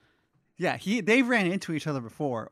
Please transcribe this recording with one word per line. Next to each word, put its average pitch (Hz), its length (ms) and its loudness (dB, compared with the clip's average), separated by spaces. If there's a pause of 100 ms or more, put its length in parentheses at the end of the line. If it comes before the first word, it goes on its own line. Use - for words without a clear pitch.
(580)
Yeah, 151 180 -2
he, 220 240 -2
they've 233 260 4
ran 233 240 2
into 180 220 -4
each 156 160 -4
other 139 120 -2
before. 113 520 -4